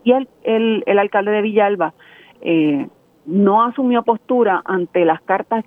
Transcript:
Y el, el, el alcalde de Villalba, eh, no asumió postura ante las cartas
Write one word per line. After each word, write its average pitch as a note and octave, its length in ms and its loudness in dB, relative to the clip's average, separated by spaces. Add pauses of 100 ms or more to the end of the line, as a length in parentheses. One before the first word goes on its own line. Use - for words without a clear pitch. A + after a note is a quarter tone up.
Y A#3+ 100 4
el, C4 160 -2 (160)
el, A3 420 0
el G3+ 120 2
alcalde G3+ 340 -2
de G#3+ 100 0
Villalba, G3+ 500 0 (480)
eh, D3+ 480 0 (360)
no G3 380 2
asumió A#3+ 400 -2
postura A3+ 640 0
ante F3+ 400 -2
las D#3+ 180 0
cartas G3 440 -4